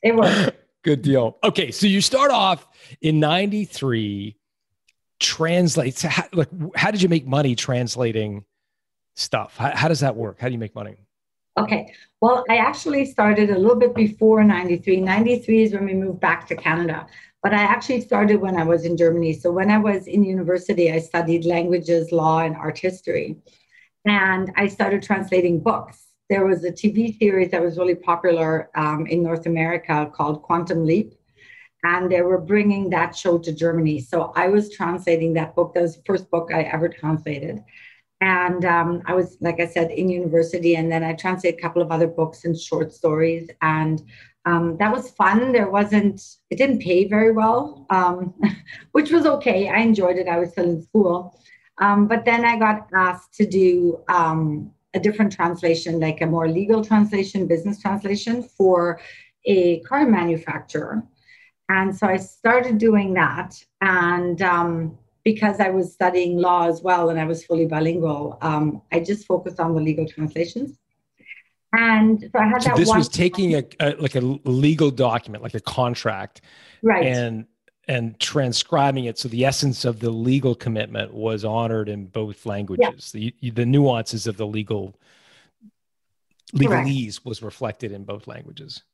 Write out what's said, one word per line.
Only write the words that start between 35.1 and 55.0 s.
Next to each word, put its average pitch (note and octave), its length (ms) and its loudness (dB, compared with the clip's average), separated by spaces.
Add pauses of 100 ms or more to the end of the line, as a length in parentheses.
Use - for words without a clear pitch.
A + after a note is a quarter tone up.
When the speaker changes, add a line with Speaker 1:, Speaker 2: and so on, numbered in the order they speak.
Speaker 1:
that D#3+ 200 -4
book. E3+ 200 -2
That F3 80 2
was E3 120 -2
the - 100 -20
first F#3 280 -4
book E3+ 200 -2
I E3 100 0
ever D#3+ 260 -2
translated. D#3 720 -6 (580)
And, F3+ 440 0
um, E3+ 420 0
I E3+ 80 -4
was, F3+ 260 -2
like E3+ 200 -4
I E3+ 80 -2
said, E3 240 -2
in F#3 160 -2
university. E3+ 680 0
And D#3+ 160 -2
then E3 140 -2
I D#3+ 80 -4
translated F3 480 -4
a - 20 -14
couple E3+ 200 -2
of D#3+ 100 -2
other E3 160 2
books D#3+ 360 -4
and E3 140 -2
short D#3+ 340 -6
stories. E3 560 0 (140)
And D#3 400 0 (420)
um, E3+ 340 0
that G#3 140 2
was B3+ 180 -6
fun. A3 420 2
There G#3 180 2
wasn't, G3+ 520 2 (280)
it - 60 -4
didn't B3+ 240 2
pay F3+ 260 2
very A3 260 4
well, A#3 580 0
um, F3+ 440 0 (300)
<laughs> - 280 -20
which D4+ 180 2
was D#4 160 4
okay. G3+ 420 0
I F#3 100 0
enjoyed G#3 380 4
it. F#3 120 -2
I E3+ 100 0
was F3 120 -2
still F3 200 -2
in E3 120 -2
school. F3+ 560 0 (400)
Um, G3+ 300 4
but A3+ 160 0
then A#3 200 2
I A#3 140 2
got G#3+ 360 0
asked F#3 400 0
to G#3 120 2
do, F3+ 600 2
um, D#3+ 640 0 (220)
a F#3 60 0